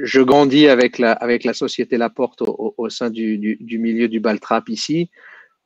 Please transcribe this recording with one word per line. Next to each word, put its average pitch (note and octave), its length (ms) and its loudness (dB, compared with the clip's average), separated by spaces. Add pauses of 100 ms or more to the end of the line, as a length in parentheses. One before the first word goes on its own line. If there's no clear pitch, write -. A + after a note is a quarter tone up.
je C3 180 2
grandis C#3+ 480 6
avec B2 300 4
la, A#2 140 2
avec A#2+ 320 -2
la A2+ 100 -2
société B2 420 -4
Laporte A#2 460 -4
au, G#2+ 160 -2
au, A2 180 -6
au A2+ 140 -6
sein A#2+ 200 -6
du, A2 280 -4
du, G#2+ 220 -4
du A#2 180 -8
milieu A#2 300 -2
du A2 120 -4
Baltrap A2 480 -4
ici. D3+ 420 -4 (560)